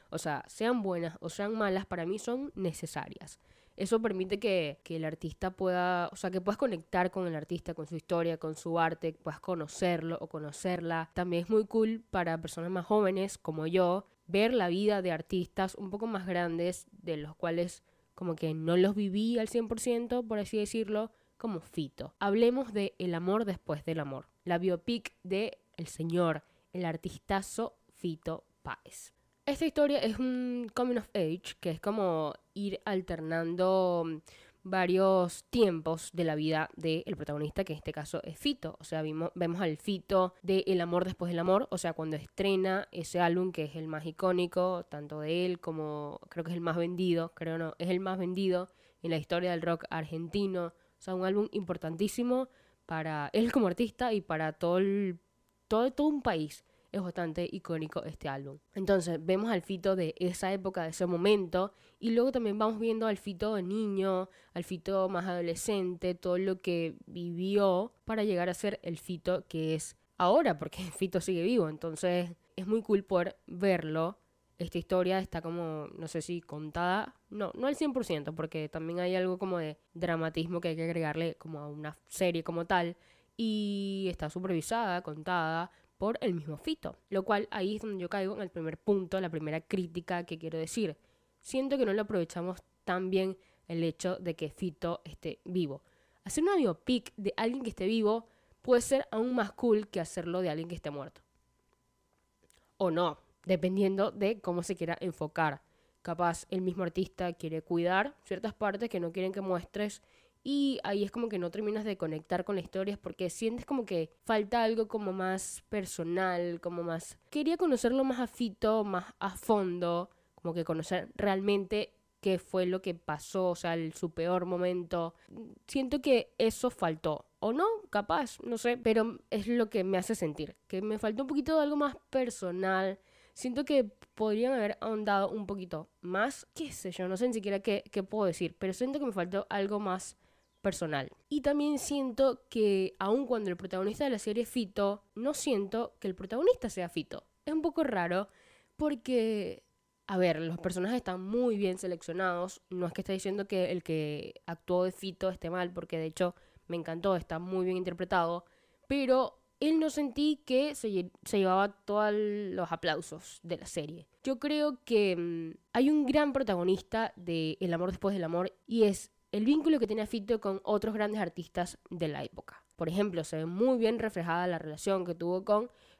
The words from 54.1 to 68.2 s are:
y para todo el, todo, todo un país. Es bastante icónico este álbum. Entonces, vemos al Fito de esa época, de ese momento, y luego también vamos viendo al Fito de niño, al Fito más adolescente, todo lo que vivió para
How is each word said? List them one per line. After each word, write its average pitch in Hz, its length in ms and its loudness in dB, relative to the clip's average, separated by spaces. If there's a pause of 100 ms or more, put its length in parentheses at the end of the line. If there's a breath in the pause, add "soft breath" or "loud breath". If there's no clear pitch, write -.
y 208 80 2
para 160 320 -2
todo 175 260 2
el, 196 400 2 (480)
todo, 233 240 4
todo 294 160 2
un 294 160 2
país. 160 420 -2 (280 soft breath)
Es 202 80 -2
bastante 175 500 -2
icónico 160 540 -4
este - 240 -8
álbum. 139 300 -8 (160)
Entonces, 180 500 2
vemos 190 260 2
al 220 120 0
Fito 190 320 0
de 170 240 0
esa 185 340 0
época, 190 300 -4
de 160 80 -4
ese 180 160 -2
momento, 185 640 2 (280 soft breath)
y 226 100 0
luego 240 220 4
también 220 260 0
vamos 220 220 0
viendo 226 260 0
al 214 100 0
Fito 208 380 -4
de 196 80 0
niño, 190 680 0 (260 soft breath)
al 175 100 -4
Fito 190 440 0
más 185 180 -2
adolescente, 180 920 -2
todo 180 220 0
lo 190 220 0
que 170 360 -2 (100)
vivió 185 840 2 (120)
para 220 200 0